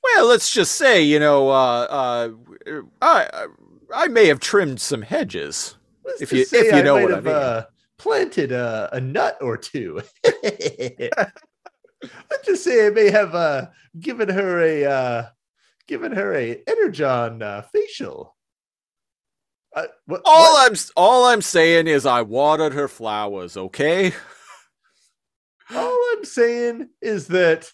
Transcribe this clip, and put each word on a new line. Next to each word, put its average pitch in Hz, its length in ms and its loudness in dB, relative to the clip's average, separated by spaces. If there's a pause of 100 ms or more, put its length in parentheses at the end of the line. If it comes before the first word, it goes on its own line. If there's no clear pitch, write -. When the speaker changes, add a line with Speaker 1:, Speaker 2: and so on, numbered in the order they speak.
Speaker 1:
Well, 466 220 4
let's 240 240 4
just - 260 0
say, 233 280 4
you 147 160 4
know, 143 320 4
uh, 123 360 2
uh, 120 420 -4 (760)
I, 277 280 2
I, - 140 -12 (480)
I 269 140 -2
may 226 220 4
have 135 100 2
trimmed 156 420 -2
some 117 220 -6
hedges, - 760 -8 (260)
Speaker 2:
Let's 523 200 -12
Speaker 1:
if - 80 -10
Speaker 2:
just 131 200 0
Speaker 1:
you, 233 80 4
if 226 60 6
Speaker 2:
say 220 100 4
Speaker 1:
you - 40 8
Speaker 2:
I - 20 4
Speaker 1:
know - 140 4
Speaker 2:
might 202 80 4
Speaker 1:
what 185 80 0
I 180 60 0
Speaker 2:
have, - 80 -10
Speaker 1:
mean. 156 100 -2
Speaker 2:
uh, 123 280 -4 (360)
planted 302 520 -4
a, 117 420 -6
a 131 60 -6
nut 131 420 -4
or 117 160 -6
two. 92 440 -12 (120)
<laughs> - 100 -20 (200)
Let's - 880 -6 (1120)
just 392 200 -2
say 233 240 2
I - 20 4
may 208 220 2
have, 196 240 0
uh, 151 320 -2 (320)
given 233 280 -6
her 185 360 -2
a, 151 220 0
uh, 127 380 -2 (640)
given - 260 -8
her 202 200 -4
a 120 340 -6
Energon, 135 760 -2
uh, 104 180 -10 (100)
facial. - 640 -8 (1400)
Uh, 147 100 -8 (220)
what, 269 180 -8
Speaker 1:
All 320 280 8
Speaker 2:
what? 277 140 6
Speaker 1:
I'm 220 60 2
s-, - 240 -10
all 247 280 6
I'm 233 180 2
saying 165 420 2
is 143 220 0
I 120 160 0
watered 147 500 0
her 143 140 -4
flowers, 104 680 -8
okay? 156 580 -2 (800)
<laughs> - 840 -20
Speaker 2:
All 494 220 -2 (160)
I'm 427 120 -8
saying 240 640 -2 (120)
is 214 260 -6
that 170 460 0